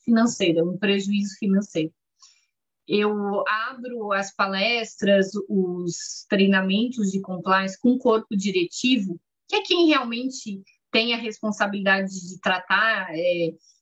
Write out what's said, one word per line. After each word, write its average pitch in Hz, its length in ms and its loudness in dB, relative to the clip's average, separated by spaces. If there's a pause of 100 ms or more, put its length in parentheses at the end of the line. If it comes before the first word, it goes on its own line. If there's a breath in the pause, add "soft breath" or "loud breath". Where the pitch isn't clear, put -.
financeira, 208 600 2
um 180 120 -4
prejuízo 202 600 0
financeiro. 190 540 0 (920 soft breath)
Eu 202 600 0
abro 233 640 -4
as 196 220 -2
palestras, 196 960 2 (180)
os 180 800 -2
treinamentos 196 840 2
de 196 100 -2
compliance 190 600 -2
com 247 120 4
o 254 60 0
corpo 226 380 2
diretivo, 190 840 -2 (300)
que 403 80 -2
é 403 60 0
quem 359 240 2
realmente 240 760 -2 (300 soft breath)
tem 233 240 2
a - 20 0
responsabilidade 202 960 -2
de 185 300 -12
tratar, 196 720 0
é, 170 440 0 (280 soft breath)